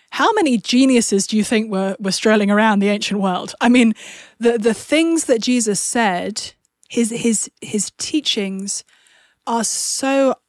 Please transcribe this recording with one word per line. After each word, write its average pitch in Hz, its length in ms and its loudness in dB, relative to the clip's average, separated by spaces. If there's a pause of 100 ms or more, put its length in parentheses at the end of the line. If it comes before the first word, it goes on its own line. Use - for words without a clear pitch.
(120)
"How 330 220 2
many 311 240 2
geniuses 240 680 2
do 214 100 -2
you 208 60 2
think 220 280 -2
were, 190 280 -2
were 196 120 -4
strolling 214 380 2
around 208 300 4
the 202 100 2
ancient 208 320 -2
world?" 180 400 -4
I 240 80 2
mean, 240 240 6 (460)
the, 233 180 2
the 226 160 0
things 330 520 0
that 254 160 2
Jesus 226 380 0
said, 196 720 -4 (360)
his, 233 220 0
his, 226 400 -2 (100)
his - 380 -6
teachings 196 840 -6 (640)
are 233 180 -2
so 269 720 0 (120)